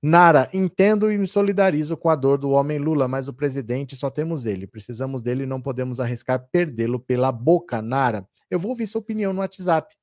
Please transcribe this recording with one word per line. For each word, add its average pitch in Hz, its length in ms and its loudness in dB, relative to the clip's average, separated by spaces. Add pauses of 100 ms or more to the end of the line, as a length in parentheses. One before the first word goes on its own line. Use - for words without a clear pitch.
Nara, 156 500 6
"Entendo 202 580 2
e 214 60 -2
me 202 100 0
solidarizo 185 720 0
com 165 140 0
a 160 60 4
dor 135 200 2
do 139 140 -2
homem 143 280 2
Lula, 143 300 0
mas 131 200 -4
o 139 40 -10
presidente 131 640 -4
só 139 140 -6
temos 151 360 -4
ele. 98 200 -4
Precisamos 123 560 -8
dele 127 220 -2
e - 20 -8
não 131 160 -6
podemos 127 380 -6
arriscar 123 500 -4
perdê-lo 123 480 -2
pela 127 320 0
boca." 131 500 0
Nara, 113 480 -2 (220)
eu 185 80 -2
vou 196 140 -4
ouvir 226 160 -6
sua 226 120 -6
opinião 214 320 -4
no 190 80 -4
WhatsApp 175 640 -2